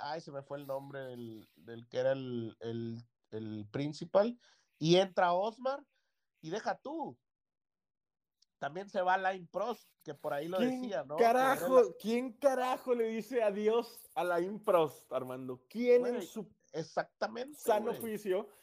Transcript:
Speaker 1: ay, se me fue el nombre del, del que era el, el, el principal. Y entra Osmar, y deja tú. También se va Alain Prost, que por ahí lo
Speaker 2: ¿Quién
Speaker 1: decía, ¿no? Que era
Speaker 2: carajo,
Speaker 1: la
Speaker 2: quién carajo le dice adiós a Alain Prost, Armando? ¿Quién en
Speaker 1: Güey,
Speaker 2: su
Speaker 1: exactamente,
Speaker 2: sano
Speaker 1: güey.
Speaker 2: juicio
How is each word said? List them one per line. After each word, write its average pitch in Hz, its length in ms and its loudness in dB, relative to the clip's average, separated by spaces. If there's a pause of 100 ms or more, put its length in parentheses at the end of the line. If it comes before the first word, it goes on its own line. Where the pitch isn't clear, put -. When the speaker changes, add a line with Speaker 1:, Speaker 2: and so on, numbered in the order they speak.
Speaker 1:
ay, 156 220 -8
se 151 100 -14
me 139 100 -10
fue 143 160 -10
el 143 80 -12
nombre 139 340 -6
del, 120 560 -12
del 117 320 -16
que 123 100 -4
era 131 140 2
el, 123 480 -4
el, 117 420 -6 (280)
el 107 400 -8
principal. 170 680 0 (400)
Y 165 180 6
entra 185 380 4
Osmar, 247 500 -4 (560)
y 156 80 -14
deja 202 300 -4
tú. 262 400 -10 (1400)
También 175 320 -8
se 202 100 -2
va 180 140 2
Alain 190 340 -2
Prost, 214 400 -6 (160)
que 151 100 -12
por 147 200 -6
ahí 147 120 -6
lo 185 120 -2
Speaker 2:
¿Quién 254 240 2
Speaker 1:
decía, 190 220 -4
¿no? 147 120 -8
Que 233 80 4
era 233 80 8 (240)
Speaker 2:
carajo, 262 260 6
Speaker 1:
la 202 60 4 (100)
Speaker 2:
quién 240 360 -2
carajo 254 600 2
le 233 100 0
dice 226 380 -2
adiós 214 720 0
a 160 60 -2
Alain 180 420 0
Prost, 170 500 2
Armando? 127 560 -6
¿Quién 247 380 4
en 240 100 0
Speaker 1:
Güey, 185 100 -6
Speaker 2:
su 214 200 -10 (260)
Speaker 1:
exactamente, 214 840 -6
Speaker 2:
sano 220 280 2
Speaker 1:
güey. 233 140 -4
Speaker 2:
juicio 208 480 -4 (140)